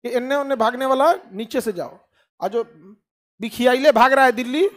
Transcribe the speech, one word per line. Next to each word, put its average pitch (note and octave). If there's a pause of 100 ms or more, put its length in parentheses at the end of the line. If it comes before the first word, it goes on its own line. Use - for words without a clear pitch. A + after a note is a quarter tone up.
कि A#3+
एन्ने B3+
ओन्ने C#4
भागने B3
वाला C4+ (200)
नीचे A3
से A3+
जाओ, E3 (420)
और F#3
जो A3+ (760)
बिखियाइले B3
भाग B3
रहा C4+
है B3+
दिल्ली B3+